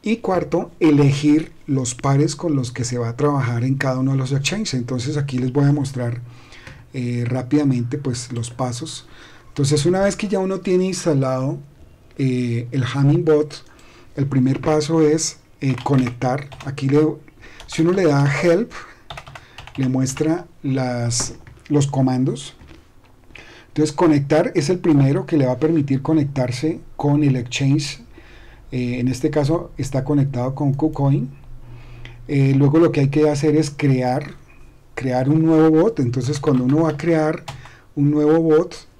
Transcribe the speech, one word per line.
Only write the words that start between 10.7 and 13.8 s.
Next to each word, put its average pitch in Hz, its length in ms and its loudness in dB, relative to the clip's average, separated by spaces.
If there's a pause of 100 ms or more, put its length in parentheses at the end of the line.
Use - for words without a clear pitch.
instalado, 135 720 -2 (580)
eh, 123 540 0
el 135 100 0
Hummingbot, 147 840 2 (520)